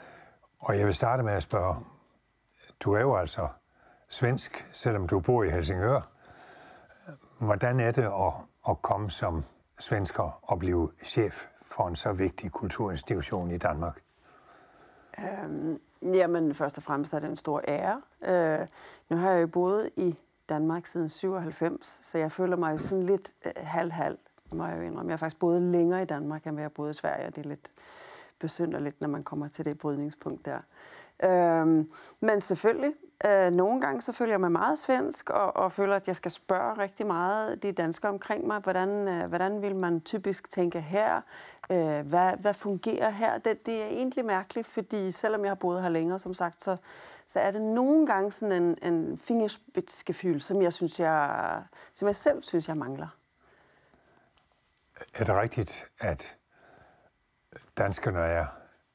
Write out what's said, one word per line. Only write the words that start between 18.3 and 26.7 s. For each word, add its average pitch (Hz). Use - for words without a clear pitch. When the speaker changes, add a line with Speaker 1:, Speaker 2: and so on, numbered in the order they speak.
Speaker 2:
nu 170
har 180
jeg 175
jo 165
boet 185
i 175
Danmark 160
siden 165
syvoghalvfems, 170
så -
jeg 156
føler 180
mig 160
jo 156
sådan 185
lidt, 196
øh, -
halv-halv, 165
må 165
jeg 165
jo 170
indrømme. 170
Jeg -
har 156
faktisk 160
boet 175
længere 175
i 175
Danmark, 151
end 151
jeg 151
har 151
boet 147